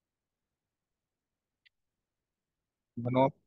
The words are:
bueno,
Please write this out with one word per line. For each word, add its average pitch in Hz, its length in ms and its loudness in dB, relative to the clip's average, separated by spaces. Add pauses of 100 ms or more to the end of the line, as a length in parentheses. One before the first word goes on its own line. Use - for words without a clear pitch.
(3000)
bueno, 127 380 0 (140)